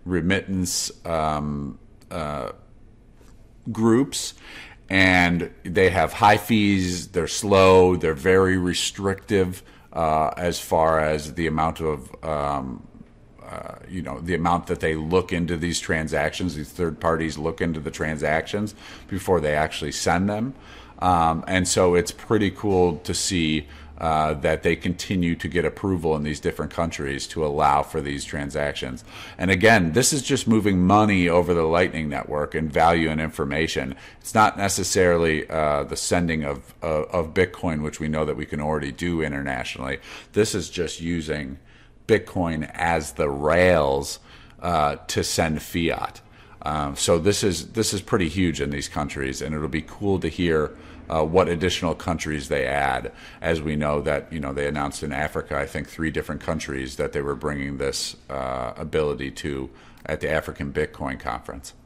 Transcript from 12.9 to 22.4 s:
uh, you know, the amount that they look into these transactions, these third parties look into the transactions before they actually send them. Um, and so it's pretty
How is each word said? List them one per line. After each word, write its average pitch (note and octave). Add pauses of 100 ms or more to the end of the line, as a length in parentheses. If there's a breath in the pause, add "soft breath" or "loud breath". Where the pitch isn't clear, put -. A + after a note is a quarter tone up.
uh, - (120)
you F2+
know, C2+
the E2+
amount E2+
that E2+
they D#2+
look E2
into F2
these E2
transactions, D#2
these D2+
third E2
parties D#2+
look D#2+
into E2+
the D2+
transactions D#2 (320 loud breath)
before F2+
they D2
actually D2+
send F2+
them. A2+ (460 loud breath)
Um, E2
and F#2
so F2+
it's F2
pretty G#2+